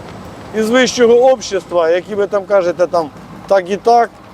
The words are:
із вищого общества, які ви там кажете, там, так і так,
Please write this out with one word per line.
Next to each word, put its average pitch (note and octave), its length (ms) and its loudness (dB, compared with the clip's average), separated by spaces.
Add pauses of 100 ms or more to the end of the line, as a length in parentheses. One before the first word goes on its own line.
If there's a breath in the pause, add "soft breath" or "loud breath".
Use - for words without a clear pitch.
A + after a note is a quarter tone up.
(580)
із G#3+ 120 -2
вищого A#3+ 440 4
общества, G3 760 2
які F3+ 260 -2
ви G3+ 120 -2
там G3+ 180 -4
кажете, F3 420 0
там, D#3+ 220 -2 (380)
так F#3+ 240 0
і G3+ 60 -2
так, A#3 320 2 (240)